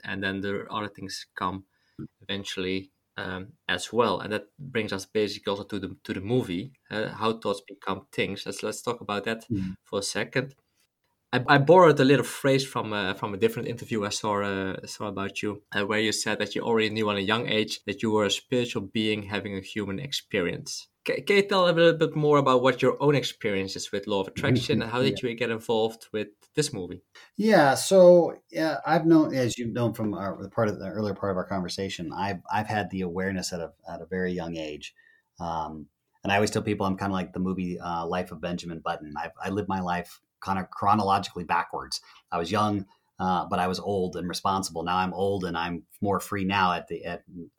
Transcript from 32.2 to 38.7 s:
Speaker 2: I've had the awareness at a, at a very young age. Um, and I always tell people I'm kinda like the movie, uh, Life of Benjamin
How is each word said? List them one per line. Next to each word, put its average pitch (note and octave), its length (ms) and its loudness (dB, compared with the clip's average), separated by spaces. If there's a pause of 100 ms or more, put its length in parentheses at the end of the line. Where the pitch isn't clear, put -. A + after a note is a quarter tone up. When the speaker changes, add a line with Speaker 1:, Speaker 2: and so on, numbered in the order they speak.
Speaker 2:
I've G#2+ 180 -2
had G#2 200 0
the F#2+ 140 -4
awareness F#2 500 -4
at F2 80 -6
a, D#2+ 120 -8 (140)
at E2+ 140 -10
a E2 60 -14
very F#2 260 -4
young E2 240 -6
age. D#2 380 -10 (440)
Um, D#2+ 500 -8 (360)
and G2 80 0
I G2+ 40 4
always G#2 140 4
tell G#2+ 120 0
people G2+ 240 -2
I'm F#2+ 100 0
kinda G2 160 -4
like F#2 220 -4
the F#2 40 -8
movie, F#2 400 -4
uh, E2+ 280 -6
Life F2+ 260 -4
of D#2 80 -14
Benjamin F2 400 -8